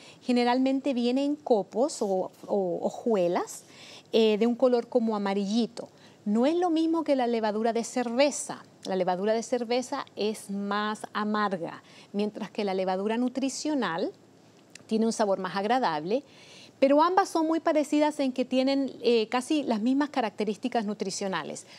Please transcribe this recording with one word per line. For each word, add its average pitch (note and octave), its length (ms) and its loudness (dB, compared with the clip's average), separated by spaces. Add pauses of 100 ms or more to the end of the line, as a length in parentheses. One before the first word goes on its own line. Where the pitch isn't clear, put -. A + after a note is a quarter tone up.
(220)
Generalmente C4 720 2
viene B3 280 0
en C#4+ 120 0
copos A3 680 -2
o, F#3+ 300 -2 (160)
o F#3 340 0
hojuelas, F#3+ 800 0 (480)
eh, A3 280 4
de A3+ 80 2
un A#3+ 80 2
color A#3+ 340 2
como A3+ 260 0
amarillito. G3+ 720 -2 (380)
No A3 200 2
es D#4+ 100 2
lo F4 140 2
mismo E4 340 2
que C#4+ 120 2
la B3 120 2
levadura A3 440 0
de A3+ 120 0
cerveza. B3 800 -2 (220)
La F#3+ 100 -4
levadura F#3 380 0
de A3+ 100 -2
cerveza B3 600 -4 (100)
es G#3 340 -4
más G3+ 520 -4 (120)
amarga, G#3 720 -2 (300)
mientras G#3 360 -4
que - 140 -4
la G3 100 -2
levadura F#3+ 440 0
nutricional B3+ 920 -2 (760)
tiene A3 180 2
un A3+ 80 0
sabor G3 260 0
más F#3+ 180 -4
agradable, G3 640 0 (560)
pero C#4 220 6
ambas F#4 260 4
son D#4+ 200 0
muy D#4+ 120 2
parecidas D4+ 600 2
en C4+ 120 0
que B3+ 140 -2
tienen, C4 560 0
eh, A3+ 280 4
casi C4+ 340 0
las A3 180 -2
mismas C#4 280 2
características A3 760 -2
nutricionales. F#3 800 -6 (140)